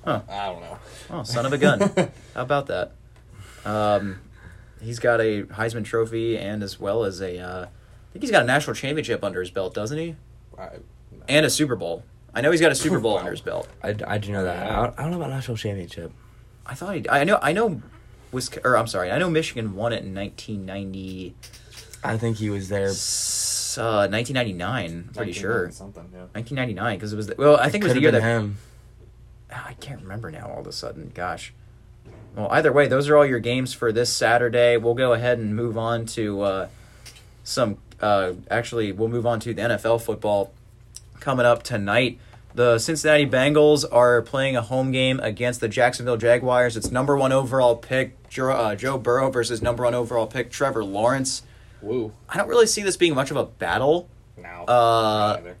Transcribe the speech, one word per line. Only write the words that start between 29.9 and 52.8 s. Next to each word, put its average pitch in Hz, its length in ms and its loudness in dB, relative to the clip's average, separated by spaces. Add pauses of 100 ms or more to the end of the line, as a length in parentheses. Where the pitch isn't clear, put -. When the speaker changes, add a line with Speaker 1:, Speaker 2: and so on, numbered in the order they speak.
Speaker 1:
remember 104 280 -10
now 120 200 -12
all 143 100 -10
of - 60 -12
a - 60 -12
sudden. - 420 -12
Gosh. 87 380 -8 (840)
Well, 104 160 -4
either 147 220 4
way, 139 160 6
those 135 200 2
are 151 80 8
all 147 100 10
your 127 120 2
games 123 340 -2
for 117 200 0
this 117 200 0
Saturday. 120 640 4
We'll 117 180 2
go 127 180 4
ahead 117 260 2
and 107 160 -2
move 117 240 -2
on 113 280 -2
to, 104 340 -4
uh, 95 280 -2 (760)
some, 110 340 -2 (220)
uh, 98 320 2 (180)
actually, 113 400 -2
we'll 107 180 -2
move 117 180 -2
on 117 140 0
to 117 140 -6
the 101 80 -6
N 117 80 0
F 101 160 -2
L 117 140 4
football 104 520 -2 (680)
coming 127 260 2
up 120 160 4
tonight. 113 560 0 (360)
The 120 240 6
Cincinnati 151 480 2
Bengals 147 640 4
are 120 320 6
playing 135 340 -2
a 117 60 0
home 131 300 -2
game 131 280 0
against 113 400 -4
the 117 80 -2
Jacksonville 123 480 0
Jaguars. 123 600 4
It's 104 140 -6
number 139 260 2
one 131 160 2
overall 127 440 4
pick, 131 520 -6
Joe, 131 220 -2
uh, 113 260 0
Joe 135 220 -2
Burrow 123 320 2
versus 120 320 -2
number 120 220 0
one 120 100 2
overall 117 320 0
pick, 127 240 -6
Trevor 117 340 -2
Lawrence. 120 580 0 (400)
Speaker 2:
Woo. 110 300 -4 (160)
Speaker 1:
I - 80 -8
don't 208 120 0
really 226 180 8
see 214 160 -2